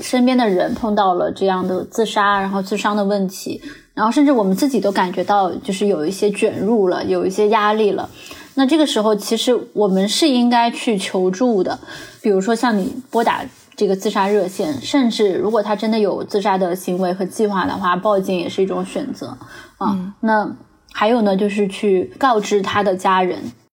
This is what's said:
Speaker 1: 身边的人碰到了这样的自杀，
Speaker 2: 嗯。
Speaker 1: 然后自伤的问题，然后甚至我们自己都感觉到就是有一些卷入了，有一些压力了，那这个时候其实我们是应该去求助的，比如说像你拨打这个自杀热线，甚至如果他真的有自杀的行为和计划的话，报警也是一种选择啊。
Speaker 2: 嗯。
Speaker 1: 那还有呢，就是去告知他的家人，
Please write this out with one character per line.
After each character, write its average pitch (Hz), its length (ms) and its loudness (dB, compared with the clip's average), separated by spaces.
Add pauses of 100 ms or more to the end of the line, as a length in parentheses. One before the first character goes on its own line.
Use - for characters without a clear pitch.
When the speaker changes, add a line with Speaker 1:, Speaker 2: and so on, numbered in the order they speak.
Speaker 1:
身 247 240 0
边 254 120 4
的 240 120 2
人 180 260 0
碰 214 200 -2
到 190 200 2
了 170 180 -2
这 190 140 -2
样 185 200 0
的 185 180 -2
自 226 200 -2
杀， 202 340 2
Speaker 2:
嗯。 196 40 -2
Speaker 1:
然 196 80 -4
后 196 100 -2
自 196 160 -4
伤 208 200 -2
的 202 80 0
问 196 240 0
题， - 320 -10 (340)
然 208 100 -2
后 233 80 2
甚 285 140 4
至 294 60 6
我 226 120 4
们 190 100 2
自 269 140 2
己 247 120 0
都 196 120 0
感 185 200 0
觉 180 120 -2
到 196 300 2
就 - 180 -6
是 196 140 0
有 156 180 0
一 165 60 -2
些 202 200 0
卷 196 300 -2
入 196 280 2
了， 175 160 -2
有 180 200 0
一 185 60 0
些 208 180 2
压 214 240 2
力 214 200 2
了， - 160 -4 (460)
那 269 120 2
这 285 100 4
个 302 100 4
时 220 140 0
候 214 140 2
其 208 220 -2
实 240 220 2 (140)
我 202 160 2
们 190 200 2
是 320 200 2
应 240 220 4
该 233 200 4
去 233 280 -2
求 185 320 -2
助 214 320 2
的， 139 160 -4 (420)
比 - 80 -2
如 190 120 4
说 226 140 0
像 226 220 0
你 185 180 -2 (160)
拨 233 140 0
打 - 200 -2 (320)
这 208 100 0
个 190 100 2
自 196 140 -4
杀 196 180 0
热 202 180 2
线， 190 340 -6
甚 254 300 0
至 202 240 2
如 202 160 -2
果 220 120 2
他 214 120 -2
真 220 160 -2
的 226 80 0
有 202 260 0
自 208 160 -2
杀 196 160 0
的 185 200 0
行 180 220 -4
为 185 140 0
和 190 120 -4
计 208 220 -2
划 190 200 0
的 185 100 -4
话， 185 200 0
报 202 220 2
警 190 200 -2
也 170 100 -4
是 - 140 -2
一 190 40 2
种 185 180 -4
选 190 280 -8
择 123 240 -12 (420)
啊。 214 140 -2
Speaker 2:
嗯。 190 280 -6
Speaker 1:
那 214 360 0 (380)
还 214 140 0
有 240 140 4
呢， 196 140 2
就 202 120 2
是 202 200 0
去 190 500 0
告 247 200 2
知 202 220 0
他 202 220 -2
的 196 120 0
家 185 280 2
人， - 300 -4 (200)